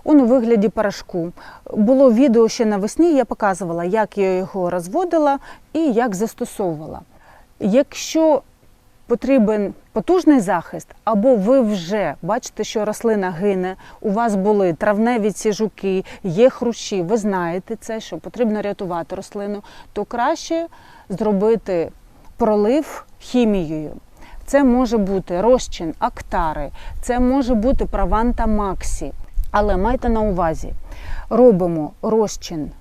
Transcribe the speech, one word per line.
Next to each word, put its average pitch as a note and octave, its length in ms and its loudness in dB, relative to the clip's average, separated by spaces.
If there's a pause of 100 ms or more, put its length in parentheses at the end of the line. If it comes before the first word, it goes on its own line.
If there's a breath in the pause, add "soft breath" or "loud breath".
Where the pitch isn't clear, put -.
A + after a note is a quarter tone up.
он D4 160 6
у B3 60 4
вигляді A#3 420 4
порошку. F#3+ 640 -4 (400 loud breath)
Було B3+ 400 6
відео A3+ 360 6
ще A#3 160 -2
навесні, G#3+ 500 2
я B3+ 100 4
показувала, F3 600 -4
як G3+ 340 -2
я F#3+ 180 2
його F#3 340 -4
розводила C#4 680 0 (340 loud breath)
і D4+ 200 0
як A3+ 220 0
застосовувала. F3+ 880 -6 (600 soft breath)
Якщо D4 840 0 (640)
потрібен A3 680 0 (180)
потужний D#4 480 4
захист, F3 480 -4 (160)
або A3+ 320 2
ви A#3 240 4
вже G3 640 -2
бачите, G#3+ 420 -4
що G#3+ 200 -4
рослина G#3 460 -2
гине, F#3 460 -2 (240 loud breath)
у A3+ 100 -2
вас A3 240 0
були G3 380 2
травневі G#3+ 580 0
ці G#3+ 220 -2
жуки, F#3+ 520 -4 (180 loud breath)
є G3+ 280 4
хрущі, A3 520 -4
ви F#3 140 -2
знаєте F#3+ 600 -4
це, A3+ 240 -10
що - 180 -12
потрібно G#3+ 440 -4
рятувати F#3 540 -6
рослину, G3+ 460 -10 (300 loud breath)
то G#3 120 -6
краще D#4+ 640 -4 (420 loud breath)
зробити G3+ 840 0 (460)
пролив A3 680 0 (140)
хімією. F3 720 -2 (540 loud breath)
Це C#4 180 2
може A#3+ 340 4
бути F#3+ 420 -2
розчин G#3 580 0
Актари, D#3+ 720 -4 (320 loud breath)
це B3 180 -2
може B3+ 340 2
бути A3+ 320 2
Праванта G3+ 600 0
Максі. G#2+ 640 -2 (380)
Але G#3 260 2
майте A#3+ 320 0
на A3+ 120 2
увазі, F3 540 -2 (560 loud breath)
робимо F3+ 640 4 (100)
розчин G3+ 680 -2 (100)